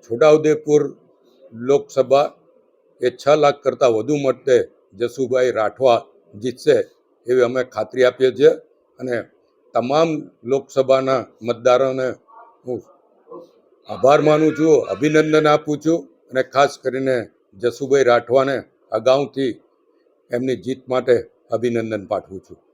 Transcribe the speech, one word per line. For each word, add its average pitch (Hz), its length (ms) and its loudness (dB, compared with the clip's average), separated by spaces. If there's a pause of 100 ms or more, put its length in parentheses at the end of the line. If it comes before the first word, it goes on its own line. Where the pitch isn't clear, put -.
(100)
છોટાઉદેપુર 151 720 2 (680)
લોકસભા 135 720 0 (720)
એ 127 100 0
છ - 180 -20
લાખ 143 360 2
કરતાં 127 320 0
વધુ 123 200 -2
મતે 131 400 0 (420)
જસુભાઈ 127 520 -2
રાઠવા 110 480 0 (440)
જીતશે 127 340 0 (500)
એવી 127 160 0
અમે 127 220 -2
ખાતરી 123 400 -4
આપીએ 123 260 0
છીએ 135 200 4 (500)
અને 123 160 -6 (580)
તમામ 139 340 0 (360)
લોકસભાના 131 800 0 (200)
મતદારોને 127 680 0 (580)
હું 123 160 -8 (1040)
આભાર 127 320 2
માનું 151 380 2
છું, 156 160 4 (140)
અભિનંદન 151 580 0
આપું 151 320 0
છું 160 200 -2 (320)
અને 131 120 -4
ખાસ 139 360 0
કરીને 131 380 -4 (460)
જસુભાઈ 131 400 0
રાઠવાને 123 540 2 (360)
અગાઉથી 127 600 -2 (800)
એમની 123 260 -4
જીત 127 320 -10
માટે 127 280 0 (340)
અભિનંદન 113 560 -4
પાઠવું 95 340 -8
છું. - 180 -20 (160)